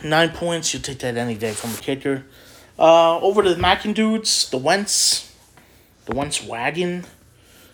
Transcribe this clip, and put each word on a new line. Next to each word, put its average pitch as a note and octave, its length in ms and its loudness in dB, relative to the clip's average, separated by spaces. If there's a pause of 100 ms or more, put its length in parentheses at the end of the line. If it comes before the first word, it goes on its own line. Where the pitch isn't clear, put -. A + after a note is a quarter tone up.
nine D#3+ 280 2
points. E3+ 440 -4
You'll C3 80 -8
take C3+ 180 -10
that A#2+ 160 -4
any A#2+ 200 -4
day A2 160 -4
from A2+ 180 -8
a G#2+ 60 -8
kicker. C3+ 480 -4 (540)
Uh, E3 420 6
over G3+ 220 2
to F3+ 120 4
the E3+ 60 -6
Mackin G3+ 320 2
dudes, A3 580 0
the C3 80 -2
Wentz, - 720 0 (760)
the A#2 80 -4
Wentz C#3 300 -4
wagon, D#3+ 600 -4 (680)